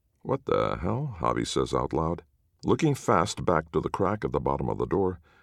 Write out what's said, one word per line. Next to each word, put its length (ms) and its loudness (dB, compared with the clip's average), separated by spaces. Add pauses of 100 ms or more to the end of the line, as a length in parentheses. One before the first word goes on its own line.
(220)
"What 220 -4
the 320 0
hell?" 420 -4
Javi 280 0
says 280 0
out 180 0
loud, 300 0 (420)
looking 300 2
fast 500 2
back 280 2
to 80 0
the 100 -2
crack 340 -2
at 80 -2
the 80 0
bottom 280 -2
of 100 -2
the 80 -2
door 320 0 (240)